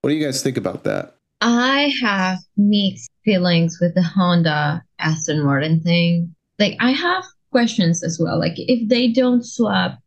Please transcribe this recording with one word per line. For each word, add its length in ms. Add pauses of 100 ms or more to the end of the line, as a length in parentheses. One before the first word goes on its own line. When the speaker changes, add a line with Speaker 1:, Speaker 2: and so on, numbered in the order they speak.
Speaker 1:
what 100
do 60
you 80
guys 180
think 140
about 280
that? 320 (260)
Speaker 2:
I 580
have 380 (180)
mixed 540 (140)
feelings 560
with 140
the 80
Honda 800 (160)
Aston 460
Martin 360
thing. 540 (240)
Like, 220
I 120
have 320 (260)
questions 520
as 200
well. 160
Like, 180
if 320
they 200
don't 360
swap 640